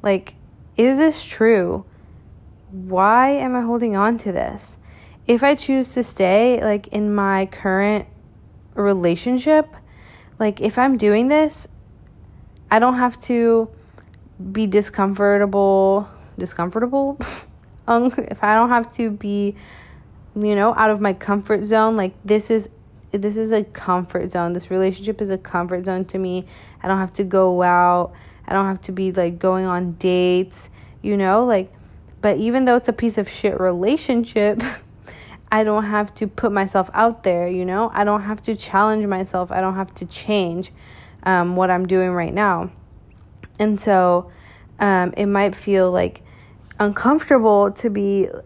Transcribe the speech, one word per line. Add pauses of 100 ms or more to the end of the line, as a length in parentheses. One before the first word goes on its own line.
Like, (420)
is
this
true? (840)
Why
am
I
holding
on
to
this? (500)
If
I
choose
to
stay,
like,
in
my
current (680)
relationship, (640)
like,
if
I'm
doing
this, (1040)
I
don't
have
to (840)
be
discomfortable, (260)
discomfortable?
<laughs> (600)
Um,
if
I
don't
have
to
be, (840)
you
know,
out
of
my
comfort
zone,
like, (100)
this
is (420)
this
is
a
comfort
zone.
This
relationship
is
a
comfort
zone
to
me. (360)
I
don't
have
to
go
out. (340)
I
don't
have
to
be,
like,
going
on
dates, (320)
you
know?
Like, (480)
but
even
though
it's
a
piece
of
shit
relationship, (460)
<laughs>
I
don't
have
to
put
myself
out
there,
you
know?
I
don't
have
to
challenge
myself.
I
don't
have
to
change, (500)
um,
what
I'm
doing
right
now. (880)
And
so, (480)
um,
it
might
feel,
like, (560)
uncomfortable
to
be (180)